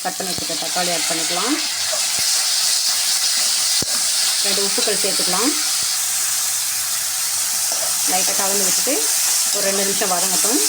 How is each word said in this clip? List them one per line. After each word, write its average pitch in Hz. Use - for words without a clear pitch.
கட் 180
பண்ணி 190
வச்சுக்க 165
தக்காளி 180
ஆட் 160
பண்ணிக்கலாம். 175
ரெண்டு 196
உப்புக்கள் 214
சேர்த்துக்கலாம். 185
லைட்டா 190
கலந்து 196
விட்டுட்டு 254
ஒரு 196
ரெண்டு 196
நிமிஷம் 196
வதங்கட்டும். 185